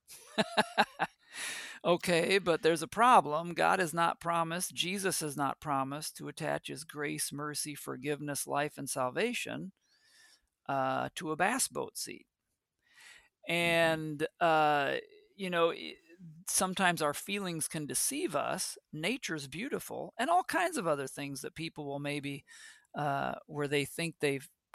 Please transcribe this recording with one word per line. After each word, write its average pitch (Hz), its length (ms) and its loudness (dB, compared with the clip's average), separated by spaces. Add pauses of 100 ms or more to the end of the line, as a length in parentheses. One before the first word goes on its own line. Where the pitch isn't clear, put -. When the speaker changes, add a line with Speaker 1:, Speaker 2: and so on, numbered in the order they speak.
(360)
Speaker 1:
<laughs> - 720 0 (760)
Okay, 170 540 4
but 170 240 2
there's 170 200 4
a 160 60 -6
problem. 170 680 6
God 165 240 6
has 170 160 0
not 170 260 2
promised, 170 540 -2
Jesus 185 460 0
has 147 160 -4
not 139 240 -2
promised 139 560 -4
to 147 120 -10
attach 147 400 -4
his 143 160 -8
grace, 151 480 -4
mercy, 147 420 -6
forgiveness, 143 720 -6
life, 143 300 -2
and 139 120 -8
salvation, 147 840 -2 (960)
uh, 131 460 0
to 160 160 -6
a 156 60 -2
bass 202 320 2
boat - 280 -6
seat. - 300 -10 (1200)
Speaker 2:
Mm-hmm. 170 40 0
Speaker 1:
And, 160 720 2 (140)
uh, 151 540 6 (420)
you 190 140 -4
know, 170 220 4
i-, 160 220 -8 (540)
sometimes 180 540 2
our 147 120 2
feelings 185 540 -4
can 156 180 -4
deceive 254 480 -2
us. 139 420 -2 (160)
Nature's 160 540 -4
beautiful, 156 720 -6
and 262 120 0
all 359 120 6
kinds 330 340 0
of 185 100 -2
other 143 200 0
things 139 360 -8
that - 120 -10
people 156 320 -8
will 139 140 -6
maybe, 143 440 -4 (520)
uh, 139 380 0 (120)
where 147 220 -2
they 143 160 2
think 165 340 -6
they've 139 300 0 (260)